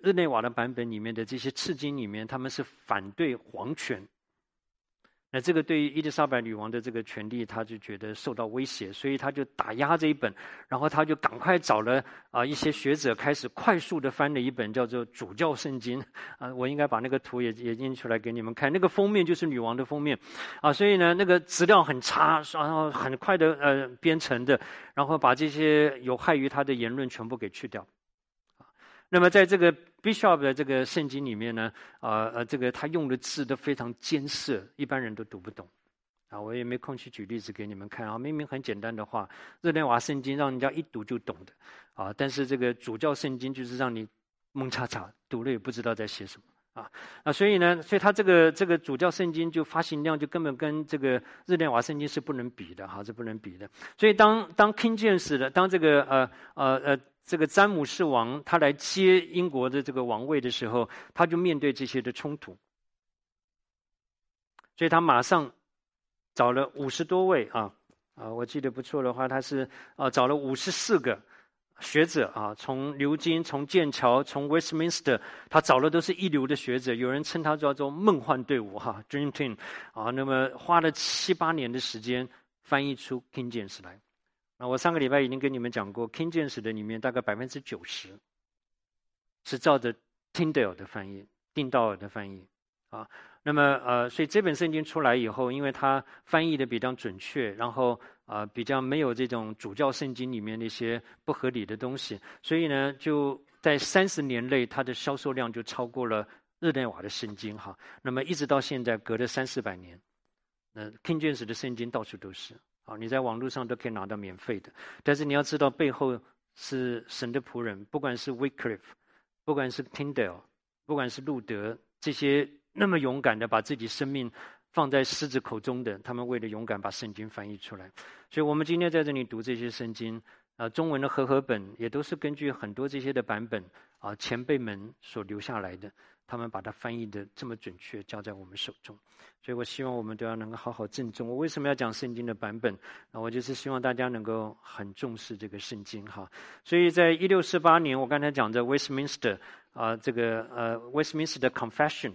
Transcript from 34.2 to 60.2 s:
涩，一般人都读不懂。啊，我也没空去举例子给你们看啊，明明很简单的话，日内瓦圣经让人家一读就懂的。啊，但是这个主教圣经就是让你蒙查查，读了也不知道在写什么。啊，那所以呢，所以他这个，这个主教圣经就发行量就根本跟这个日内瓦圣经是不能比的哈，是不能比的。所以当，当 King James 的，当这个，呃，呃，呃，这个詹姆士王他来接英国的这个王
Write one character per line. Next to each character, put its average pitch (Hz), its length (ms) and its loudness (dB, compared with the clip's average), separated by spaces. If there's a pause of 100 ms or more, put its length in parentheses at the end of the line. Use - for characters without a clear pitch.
涩， 104 400 -4 (100)
一 143 100 -6
般 131 140 -2
人 110 140 -6
都 110 100 -10
读 107 140 -16
不 92 120 -16
懂。 92 180 -16 (640)
啊， 104 100 -12
我 110 140 -8
也 123 100 -4
没 120 140 -4
空 131 180 -10
去 123 140 -16
举 104 160 -14
例 113 120 -6
子 104 140 -12
给 104 140 -10
你 104 80 -10
们 98 120 -14
看 110 220 -10
啊， 110 100 -6
明 143 160 -6
明 151 120 -4
很 135 160 -8
简 101 180 -6
单 113 160 -6
的 107 80 -6
话， 104 240 -6 (320)
日 170 100 0
内 156 140 2
瓦 120 160 4
圣 139 220 -4
经 135 120 -4
让 143 160 0
人 127 80 -4
家 135 140 2
一 156 120 -6
读 110 200 -10
就 120 140 -4
懂 - 260 -8
的。 - 80 -20 (400)
啊， 95 240 -8
但 139 120 0
是 135 180 -2
这 135 100 -2
个 123 160 0
主 117 240 -8
教 143 180 0
圣 131 240 -4
经 131 140 -6
就 131 140 -8
是 123 100 -10
让 127 180 -2
你 110 140 -8 (440)
蒙 131 180 -4
查 123 160 -4
查， - 260 -10 (160)
读 117 160 -6
了 135 60 0
也 120 80 0
不 117 120 -8
知 117 120 -6
道 113 120 0
在 107 120 -6
写 - 180 -10
什 - 160 -18
么。 - 400 -20
啊， 110 100 -16 (320)
那 151 80 0
所 196 160 4
以 208 120 6
呢， 175 240 6
所 208 120 -2
以 190 60 6
他 202 100 6
这 202 140 4
个， 165 260 10
这 160 140 0
个 170 140 4
主 143 180 -4
教 175 140 4
圣 175 200 0
经 165 200 -2
就 160 120 0
发 165 200 -2
行 151 200 -4
量 156 160 2
就 147 80 -2
根 165 160 -2
本 143 140 0
跟 151 300 -2
这 151 100 -4
个 131 260 2 (220)
日 180 140 2
内 160 100 2
瓦 120 140 4
圣 151 160 -2
经 147 100 -2
是 - 100 -4
不 135 140 -4
能 123 200 -4
比 90 220 -14
的 95 140 -14
哈， 101 160 -10
是 113 80 -10
不 117 100 -10
能 110 180 -6
比 92 180 -14
的。 98 100 -14 (300)
所 214 100 10
以 208 60 8
当， 214 420 8
当 214 160 8
King 226 260 2
James 196 380 4
的， 131 140 2
当 185 180 4
这 185 100 4
个， 147 260 8
呃， 131 260 4 (240)
呃， 135 240 2
呃， 139 200 2 (260)
这 - 120 -4
个 156 100 4
詹 196 220 6
姆 170 160 0
士 175 200 -2
王 131 380 2
他 - 140 0
来 147 160 6
接 185 540 4
英 175 240 -2
国 131 180 0
的 135 140 -2
这 135 100 -6
个 127 100 -2
王 120 240 -2